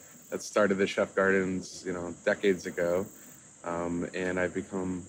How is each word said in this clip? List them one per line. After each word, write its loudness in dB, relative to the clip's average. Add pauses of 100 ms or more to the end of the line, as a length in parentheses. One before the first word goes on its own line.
(300)
that -6
started 4
the 4
Chef 0
Gardens, 2
you -2
know, -6 (100)
decades 2
ago. 0 (580)
Um, -4
and -2
I've 0
become -4